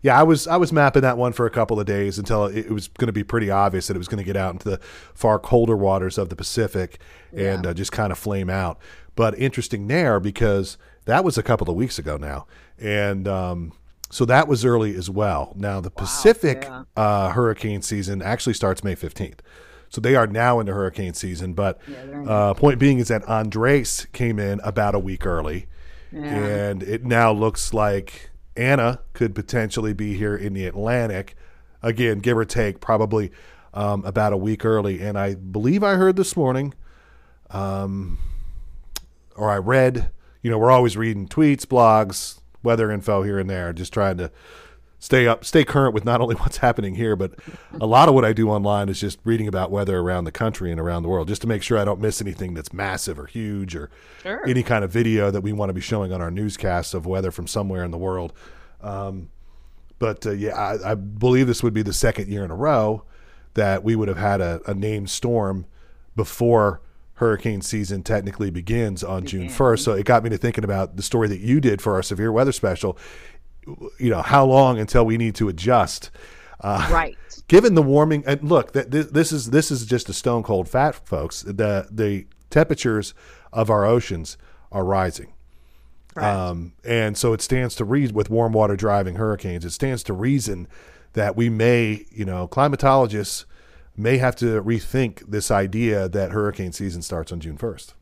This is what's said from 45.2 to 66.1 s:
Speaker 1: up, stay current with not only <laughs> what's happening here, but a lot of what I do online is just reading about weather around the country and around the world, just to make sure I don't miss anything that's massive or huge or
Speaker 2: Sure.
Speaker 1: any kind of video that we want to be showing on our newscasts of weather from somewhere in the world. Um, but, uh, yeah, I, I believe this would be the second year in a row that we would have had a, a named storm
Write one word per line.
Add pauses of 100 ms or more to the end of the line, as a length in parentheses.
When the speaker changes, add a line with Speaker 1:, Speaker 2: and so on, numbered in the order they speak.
Speaker 1:
up,
stay
current
with
not
only
<laughs>
what's
happening
here,
but (460)
a
lot
of
what
I
do
online
is
just
reading
about
weather
around
the
country
and
around
the
world,
just
to
make
sure
I
don't
miss
anything
that's
massive
or
huge
or (340)
Speaker 2:
Sure.
Speaker 1:
any
kind
of
video
that
we
want
to
be
showing
on
our
newscasts
of
weather
from
somewhere
in
the
world. (480)
Um, (720)
but,
uh,
yeah,
I,
I
believe
this
would
be
the
second
year
in
a
row (500)
that
we
would
have
had
a,
a
named
storm (500)